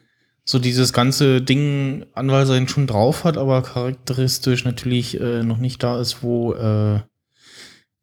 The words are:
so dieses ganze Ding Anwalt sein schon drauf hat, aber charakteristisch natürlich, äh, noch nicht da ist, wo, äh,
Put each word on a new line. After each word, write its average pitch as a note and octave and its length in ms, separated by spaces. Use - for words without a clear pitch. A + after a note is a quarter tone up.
so C3+ 140
dieses B2 320
ganze C3 500
Ding C#3 720
Anwalt C3+ 340
sein C3 200
schon C#3 180
drauf A#2 380
hat, D#3+ 140
aber C3 260
charakteristisch B2+ 1040
natürlich, B2 560
äh, A#2+ 200
noch A2+ 160
nicht B2+ 240
da A#2+ 200
ist, - 200
wo, A#2+ 300
äh, G#2+ 480